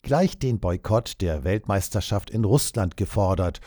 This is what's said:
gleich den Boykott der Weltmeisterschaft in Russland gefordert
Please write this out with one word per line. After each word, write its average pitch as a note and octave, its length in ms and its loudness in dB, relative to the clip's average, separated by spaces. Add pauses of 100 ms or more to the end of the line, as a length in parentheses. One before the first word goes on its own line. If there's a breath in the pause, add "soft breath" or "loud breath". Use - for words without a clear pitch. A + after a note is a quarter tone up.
gleich F3 360 2
den A#2+ 220 -2
Boykott G2 600 -2
der D#2 240 -2
Weltmeisterschaft G2 840 -2
in A2+ 120 0
Russland G#2 540 2
gefordert F#2 680 0